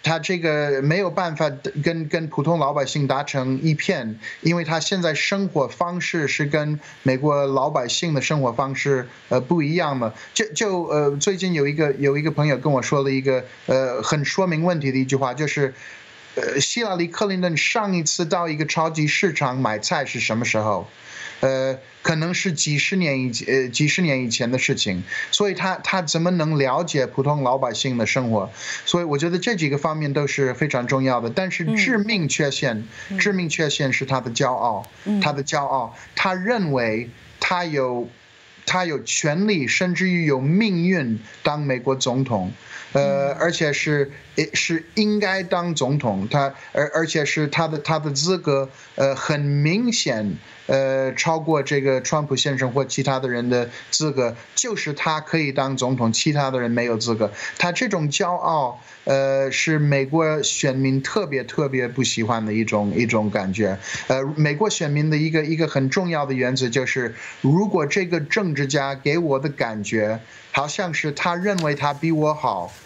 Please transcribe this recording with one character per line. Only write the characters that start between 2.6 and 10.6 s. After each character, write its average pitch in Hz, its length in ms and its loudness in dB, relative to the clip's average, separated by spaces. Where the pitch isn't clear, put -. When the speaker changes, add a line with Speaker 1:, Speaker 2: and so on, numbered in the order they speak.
Speaker 1:
百 143 100 0
姓 143 220 0
达 139 180 0
成 131 380 -2
一 160 100 4
片， 127 460 -2
因 165 120 2
为 170 80 0
他 160 160 0
现 185 220 -2
在 160 140 2
生 196 340 0
活 143 180 0
方 175 320 -4
式 160 300 -2
是 - 160 -2
跟 151 340 0
美 131 140 2
国 143 300 2
老 135 240 2
百 - 180 0
姓 170 240 0
的 165 80 2
生 151 220 0
活 120 100 2
方 135 220 -2
式， 131 340 0
呃， 127 100 4
不 165 220 0
一 147 120 0
样 151 240 0
的。 113 140 -2
就， 220 180 0
就， 180 320 0